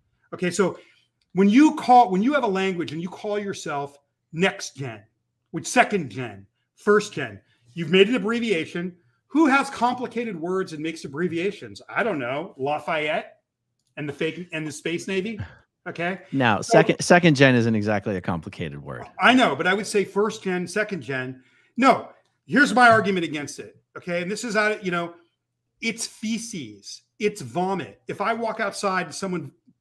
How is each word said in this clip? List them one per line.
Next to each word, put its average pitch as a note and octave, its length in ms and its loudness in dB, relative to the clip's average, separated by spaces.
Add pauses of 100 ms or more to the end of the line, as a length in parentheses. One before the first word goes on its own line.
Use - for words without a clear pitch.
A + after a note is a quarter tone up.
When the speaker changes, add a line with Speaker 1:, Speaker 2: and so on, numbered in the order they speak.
(340)
Speaker 1:
Okay, F3 180 -2
so F3 260 0 (560)
when G3+ 160 6
you D4 260 6
call, A#3+ 360 6
when F#3 100 2
you C4+ 120 2
have C#4 100 2
a A#3 40 0
language F#3 440 -2
and D#3+ 100 -6
you F3 80 -8
call G#3 300 -6
yourself D3+ 580 -8 (340)
next F3+ 440 -2
gen, A#2 280 -12 (480)
which - 160 -8
second G3+ 420 2
gen, G#2 360 -12 (300)
first G#3 380 0
gen, G#2+ 280 -10 (320)
you've E3 180 -6
made G3 180 8
an B3+ 60 0
abbreviation. F#3+ 800 -4 (360)
Who D#4 140 4
has C4+ 240 2
complicated A#3 680 -4
words F3+ 340 -4
and D3+ 80 -10
makes E3 240 -8
abbreviations? E3 800 -6
I B2+ 140 -2
don't G3+ 160 -2
know, C3+ 400 -6
Lafayette D3+ 840 -4 (540)
and D3 140 -6
the C#3+ 40 -8
fake, E3 400 -6
and D#3 120 -6
the D3+ 60 -8
Space E3 360 -8
Navy. G3 320 -4 (480)
Okay. F3+ 340 -6 (100)
Speaker 2:
Now, B2 300 2
Speaker 1:
So - 100 -6
Speaker 2:
second, D#3+ 280 6
second F3 360 6
gen C3 180 6
isn't A#2 220 2
exactly G#2 400 -2
a F2+ 60 -4
complicated D#2 600 -8
word. C2+ 240 -12 (140)
Speaker 1:
I A3+ 160 6
know, G3 200 4
but E3 120 -2
I F#3+ 80 2
would G#3 100 -4
say G3+ 180 0
first G#3 380 -2
gen, F3+ 260 -4
second G3+ 340 -4
gen. C3 420 -8 (340)
No, B3 320 4 (380)
here's A3 260 2
my A#3+ 160 8
argument G3 340 4
against D3 360 -8
it. G#2+ 180 -18 (180)
Okay. F3 260 -6
And F3+ 100 -6
this G#3 120 -6
is, A3 120 -6
uh, G#3+ 260 0
you F#3 80 -6
know, E3+ 240 -4 (640)
it's A3+ 280 -6
feces, E3 960 -10 (160)
it's G#3 220 -2
vomit. D3+ 640 -6
If C#3+ 140 -10
I G#3+ 120 -2
walk A3+ 260 -6
outside F#3+ 460 -4
and D3 100 -14
someone F3 360 -6 (300)